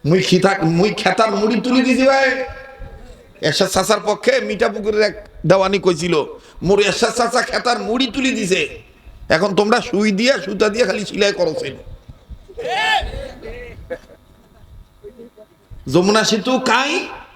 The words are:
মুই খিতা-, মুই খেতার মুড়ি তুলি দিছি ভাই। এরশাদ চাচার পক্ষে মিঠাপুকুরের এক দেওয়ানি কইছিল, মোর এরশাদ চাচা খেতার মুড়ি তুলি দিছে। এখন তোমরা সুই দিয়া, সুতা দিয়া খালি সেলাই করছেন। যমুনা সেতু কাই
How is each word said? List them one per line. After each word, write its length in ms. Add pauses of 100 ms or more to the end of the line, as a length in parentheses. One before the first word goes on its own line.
মুই 160
খিতা-, 420
মুই 300
খেতার 360
মুড়ি 300
তুলি 220
দিছি 240
ভাই। 380 (960)
এরশাদ 280
চাচার 360
পক্ষে 360
মিঠাপুকুরের 600
এক 280 (180)
দেওয়ানি 320
কইছিল, 460 (380)
মোর 180
এরশাদ 320
চাচা 300
খেতার 360
মুড়ি 280
তুলি 240
দিছে। 520 (460)
এখন 260
তোমরা 260
সুই 320
দিয়া, 260
সুতা 300
দিয়া 180
খালি 180
সেলাই 280
করছেন। 440 (4000)
যমুনা 320
সেতু 340
কাই 500 (280)